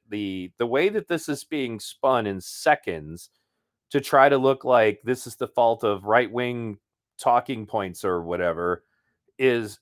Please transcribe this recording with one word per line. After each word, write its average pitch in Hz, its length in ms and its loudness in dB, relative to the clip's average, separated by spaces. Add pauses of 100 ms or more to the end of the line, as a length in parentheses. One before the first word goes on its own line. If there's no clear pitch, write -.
the, 95 480 -6
the 120 100 -2
way 143 220 2
that 214 200 -4
this 165 200 -4
is 143 160 -6
being 123 340 -6
spun 123 480 0
in 98 140 -4
seconds 85 880 -4 (600)
to 139 100 0
try 135 280 6
to 139 100 4
look 135 260 2
like 110 400 4
this 123 220 -4
is 117 100 -14
the 123 100 -6
fault 117 380 0
of 101 220 0
right-wing 117 720 0 (400)
talking 120 480 0
points 95 380 -6
or 90 180 -2
whatever 87 600 -2 (560)
is 120 440 0